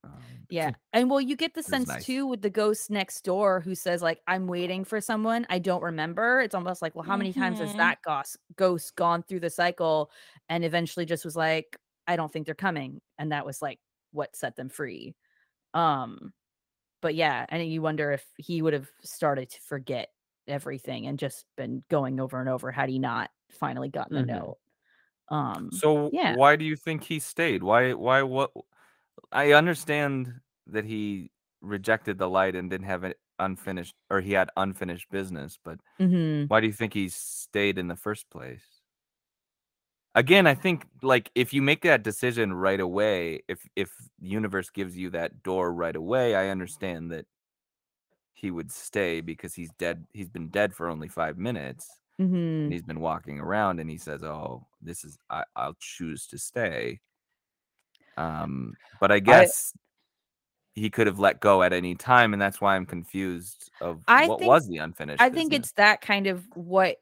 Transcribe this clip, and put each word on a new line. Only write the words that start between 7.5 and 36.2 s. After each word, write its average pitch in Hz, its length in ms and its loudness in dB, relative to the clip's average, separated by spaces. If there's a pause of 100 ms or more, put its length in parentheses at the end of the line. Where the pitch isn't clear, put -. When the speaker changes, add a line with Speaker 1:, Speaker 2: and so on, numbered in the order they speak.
Speaker 2:
has 170 140 -6
Speaker 3:
Mm-hmm. - 20 -8
Speaker 2:
that 170 260 2
gos-, 147 340 -6 (200)
ghost 180 400 0
gone 170 260 2
through 185 180 -8
the 170 100 -4
cycle 165 600 0 (380)
and 170 160 -2
eventually 165 420 -2
just 160 180 -4
was 160 120 -8
like, 160 400 -2 (300)
"I 175 100 0
don't 156 160 -4
think 156 140 -8
they're 156 80 -8
coming," 147 460 -6 (180)
and 151 140 -4
that 147 140 -6
was, 139 160 -10
like, 139 180 -10 (320)
what 147 240 -6
set 123 200 -8
them 131 120 -12
free. 98 480 -12 (580)
Um, 147 600 -2 (680)
but 156 140 -2
yeah, 143 340 0
and 165 180 -4
you 160 140 -4
wonder 151 300 -2
if 135 140 -6 (120)
he 160 240 -6
would 156 120 2
have 139 160 -6 (140)
started 139 460 -2
to - 120 -20
forget 131 480 -8 (380)
everything 135 600 -8
and 143 100 -6
just - 280 -8 (100)
been 127 340 -8
going 131 300 0
over 131 200 -6
and 131 100 -4
over 127 220 -4
had 135 180 -2
he 131 80 -2
not 120 320 -2 (220)
finally 131 380 -6
gotten 147 260 -6
the 135 60 0
Speaker 4:
Mm-hmm. - 20 2
Speaker 2:
note. - 340 -6 (720)
Um, 131 400 -4
Speaker 1:
So 151 420 2
Speaker 2:
yeah. 285 240 0
Speaker 1:
why 143 200 8
do 156 80 -4
you 156 120 -2
think 156 280 -8
he 160 140 -6
stayed? 139 440 -2
Why, 120 320 4
why, 131 280 2
what, 131 300 -2 (800)
I 147 200 6
understand 147 880 2 (260)
that 107 180 -6
he 104 460 -6 (300)
rejected 101 580 -2
the 95 100 0
light 95 280 2
and 90 140 -6
didn't 95 160 -6
have 92 180 -4
it 92 140 -8 (200)
unfinished, 92 580 -6 (140)
or 98 100 2
he 98 120 -4
had 95 240 4
unfinished 92 540 -4
business, 92 520 -8
but 82 180 -14 (200)
Speaker 2:
Mm-hmm. 160 480 2